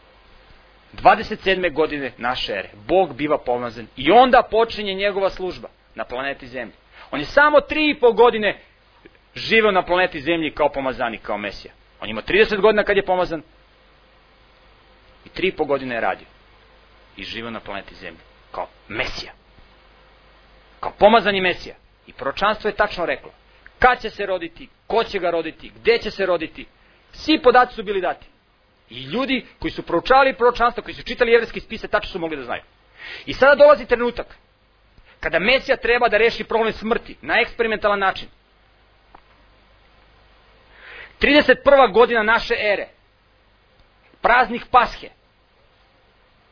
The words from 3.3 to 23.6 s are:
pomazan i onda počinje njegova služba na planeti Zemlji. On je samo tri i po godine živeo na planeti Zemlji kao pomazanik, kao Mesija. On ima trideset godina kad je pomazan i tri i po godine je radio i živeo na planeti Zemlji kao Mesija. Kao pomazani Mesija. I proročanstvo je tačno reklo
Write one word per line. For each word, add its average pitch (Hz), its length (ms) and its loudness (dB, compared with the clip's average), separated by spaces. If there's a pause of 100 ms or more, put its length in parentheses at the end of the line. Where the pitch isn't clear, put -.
pomazan 120 480 -6 (100)
i 131 140 0
onda 247 400 6
počinje 214 440 -2
njegova 196 360 -2
služba 175 380 -10 (260)
na 113 100 -10
planeti 135 420 -10
Zemlji. 120 280 -12 (360)
On 247 100 -6
je - 60 -8
samo 294 340 4
tri 302 300 0
i 254 100 -4
po 240 120 4
godine 220 480 2 (760)
živeo 214 360 2
na 185 120 2
planeti 180 380 0
Zemlji 156 300 -2
kao 147 180 0
pomazanik, 123 540 -6
kao 104 160 -6
Mesija. 101 340 -12 (280)
On 101 80 -12
ima 110 140 -8
trideset 196 380 0
godina 208 240 4
kad 202 120 -2
je 190 80 0
pomazan 175 380 -2 (1800)
i - 40 -20
tri - 200 -4
i 190 40 -2
po 156 120 -6
godine 131 300 -4
je 113 60 -4
radio 95 260 -4 (880)
i 98 80 -14
živeo 113 260 -12
na 107 100 -12
planeti 98 340 -14
Zemlji 85 260 -18 (320)
kao 90 160 -10 (200)
Mesija. - 440 -8 (1500)
Kao - 180 -8
pomazani 202 420 4
Mesija. 175 340 -6 (320)
I - 60 -20
proročanstvo 196 560 -4
je 208 80 -4
tačno 196 300 -2
reklo 131 240 -6 (480)